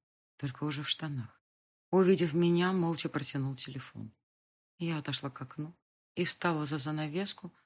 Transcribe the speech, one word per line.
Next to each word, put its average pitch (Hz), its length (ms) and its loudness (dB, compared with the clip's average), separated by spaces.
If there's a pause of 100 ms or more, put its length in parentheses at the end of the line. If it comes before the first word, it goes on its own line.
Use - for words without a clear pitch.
(380)
только 139 260 -6
уже 147 180 -4
в 143 80 -6
штанах. 143 500 -6 (520)
Увидев 180 420 6
меня, 175 400 4
молча 165 360 0
протянул 135 460 -2
телефон. 120 560 -10 (680)
Я 165 180 -2
отошла 143 320 -6
к - 120 -12
окну 151 340 -10 (400)
и 180 100 0
встала 160 400 0
за 147 120 -2
занавеску, 156 760 -4 (120)